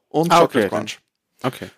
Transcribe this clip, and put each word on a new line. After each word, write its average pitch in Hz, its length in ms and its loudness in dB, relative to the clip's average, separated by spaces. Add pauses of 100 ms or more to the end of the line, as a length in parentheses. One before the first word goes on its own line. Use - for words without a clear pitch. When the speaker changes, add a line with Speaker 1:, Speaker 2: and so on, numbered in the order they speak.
Speaker 1:
Und 165 240 0
Speaker 2:
Ah, 170 80 6
Speaker 1:
Chocolate 127 260 2
Speaker 2:
okay, 92 100 -4
Speaker 1:
Crunch. 107 220 -8 (440)
Speaker 2:
okay. 127 360 -8